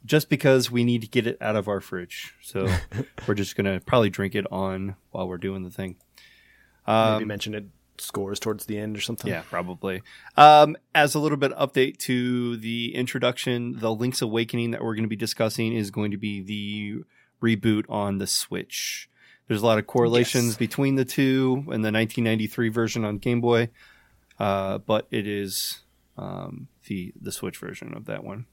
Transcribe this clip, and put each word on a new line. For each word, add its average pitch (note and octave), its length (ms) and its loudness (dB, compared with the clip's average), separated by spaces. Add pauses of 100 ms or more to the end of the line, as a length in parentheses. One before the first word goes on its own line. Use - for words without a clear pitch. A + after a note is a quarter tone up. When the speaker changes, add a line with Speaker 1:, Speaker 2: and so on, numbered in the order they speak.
Speaker 1:
just D3+ 240 2
because C3 400 4
we A#2+ 140 2
need A#2+ 200 2
to A2 60 -12
get A2+ 200 0
it A#2 120 -4
out A2 140 -2
of G#2 140 -2
our G2 120 -2
fridge. - 600 -12
So F#2+ 240 -4 (320)
Speaker 2:
<laughs> - 300 -8
Speaker 1:
we're G#2+ 60 2
just G2+ 200 -4
gonna G2 240 -2
probably A2 320 2
drink F#2+ 240 -4
it G2+ 160 -2
on F#2+ 460 -6 (160)
while F#2 160 -6
we're F2+ 100 -8
doing F#2+ 240 -6
the F2+ 80 -10
thing. F#2 240 -10 (920)
Speaker 2:
Maybe A2 340 2
Speaker 1:
Um, A2 60 -6
Speaker 2:
mention G#2 260 -6
it G#2 120 -8 (320)
scores G2 420 -6
towards G#2+ 240 -4
the G#2 140 -6
end G#2+ 180 -6
or G2+ 60 -8
something. A2 280 -6
Speaker 1:
Yeah, E2 200 -4
probably. F2+ 500 -4 (340)
Um, D3+ 400 12 (200)
as D3 200 4
a D#3 40 0
little D3+ 180 2
bit C3+ 160 0
of C3+ 180 -2
update C3 280 0
to B2 580 -2
the A#2 380 -6
introduction, B2 840 -2
the A2+ 160 0
Link's B2 280 -2
Awakening A#2 480 -2
that A#2 120 -6
we're A2+ 120 -4
gonna A2 120 -2
be G#2+ 100 -4
discussing A2 600 -2
is G#2 140 -2
going G#2 220 -2
to G#2 40 -6
be G2+ 240 -6
the G#2 640 -6 (420)
reboot G#2+ 440 4
on G2+ 260 -2
the G2 100 -2
Switch. - 840 -6 (360)
There's G#2+ 140 0
a A2 60 2
lot A2+ 100 6
of G#2+ 100 0
correlations A#2+ 680 2
Speaker 2:
Yes. G#2 40 -6
Speaker 1:
between C3+ 380 0
the C3 100 2
two C3 680 2
and A2 140 -2
the G#2+ 80 0
nineteen A2+ 320 0
ninety-three A2 460 0
version A2+ 340 -2
on G#2 140 -4
Game A#2+ 240 0
Boy, A#2 260 4 (680)
uh, G2 400 0
but G#2+ 320 0
it A2 160 -2
is, G2+ 540 -6 (360)
um, F#2+ 520 -12 (180)
the, F#2 340 -8
the G2 120 -10
Switch - 260 -8
version - 360 -14
of - 120 -14
that G#1 180 -8
one. G#2+ 280 -12